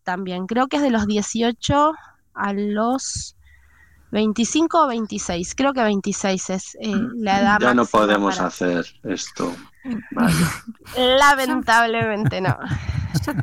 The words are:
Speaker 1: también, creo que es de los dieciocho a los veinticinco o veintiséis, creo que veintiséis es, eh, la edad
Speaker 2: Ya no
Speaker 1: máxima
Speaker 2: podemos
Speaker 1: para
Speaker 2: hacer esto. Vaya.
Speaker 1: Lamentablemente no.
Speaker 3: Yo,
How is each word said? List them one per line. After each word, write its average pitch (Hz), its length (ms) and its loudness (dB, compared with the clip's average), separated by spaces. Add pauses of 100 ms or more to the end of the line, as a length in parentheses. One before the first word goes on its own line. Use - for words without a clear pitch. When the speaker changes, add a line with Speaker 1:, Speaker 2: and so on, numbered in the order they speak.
Speaker 1:
también, 185 440 -6
creo 247 200 0
que 285 120 -2
es 285 40 2
de 285 80 2
los 220 160 2
dieciocho 208 840 0 (420)
a 202 180 -4
los 208 840 -4 (720)
veinticinco 233 720 2
o - 20 4
veintiséis, 208 680 -6
creo 269 200 0
que 254 80 0
veintiséis 196 640 -2
es, - 320 -6
eh, 220 140 -4 (220)
la 202 240 0
edad 208 200 4
Speaker 2:
Ya 123 140 4
no 120 80 4
Speaker 1:
máxima 110 180 2
Speaker 2:
podemos 101 360 2
Speaker 1:
para 90 120 -2
Speaker 2:
hacer 87 380 -2 (180)
esto. 87 500 -6 (580)
Vaya. 226 220 2 (840)
Speaker 1:
Lamentablemente 233 1200 2
no. - 160 0 (680)
Speaker 3:
Yo, 294 60 -2 (100)